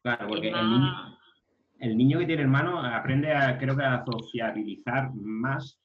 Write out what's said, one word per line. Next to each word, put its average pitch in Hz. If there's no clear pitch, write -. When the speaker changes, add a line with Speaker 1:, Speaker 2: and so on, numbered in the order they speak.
Speaker 1:
Claro, 110
Speaker 2:
Es -
Speaker 1:
porque 165
el -
Speaker 2:
más -
Speaker 1:
niño, 120
el 113
niño 143
que 175
tiene 151
hermanos 147
aprende 135
a, 131
creo 135
que 139
a 127
sociabilizar 117
más 117